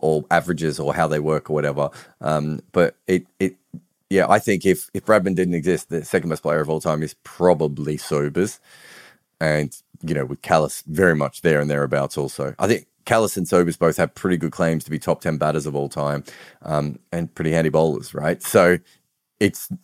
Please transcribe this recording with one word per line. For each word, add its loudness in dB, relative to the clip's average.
or 2
averages 0
or -2
how 2
they -2
work -2
or -2
whatever. 0
Um, -2
but 2
it, 0
it, 0
yeah, 4
I 6
think -2
if, 2
if -8
Bradman 4
didn't 0
exist, -2
the -6
second -2
best -4
player 0
of -2
all -2
time -2
is -6
probably 0
Sobers. -2
And, 0
you -4
know, -2
with -10
Kallis 2
very 4
much -4
there 4
and 0
thereabouts -2
also. -6
I 0
think 0
Kallis 2
and -2
Sobers 2
both 2
have -2
pretty -2
good -4
claims 0
to -14
be -4
top -2
ten -2
batters -2
of -6
all -4
time, -4
um, -4
and -6
pretty -2
handy 2
bowlers, 0
right? -4
So 6
it's, 0